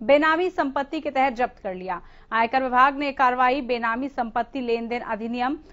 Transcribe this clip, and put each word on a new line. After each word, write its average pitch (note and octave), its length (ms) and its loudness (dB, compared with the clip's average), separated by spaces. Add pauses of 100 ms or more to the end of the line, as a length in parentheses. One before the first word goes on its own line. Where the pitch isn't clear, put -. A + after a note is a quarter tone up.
बेनामी D#4 480 4
संपत्ति C#4+ 500 -4
के D4 100 -6
तहत C4+ 220 2
जब्त A#3 260 -4
कर F#3+ 160 -8
लिया। F3+ 280 -8 (300)
आयकर A#3 300 2
विभाग C4 340 4
ने C#4+ 160 -2
कार्रवाई B3+ 480 2
बेनामी A#3+ 480 -2
संपत्ति A#3+ 520 -4
लेन A#3 280 -2
देन A#3+ 120 -4
अधिनियम A#3+ 580 -4 (140)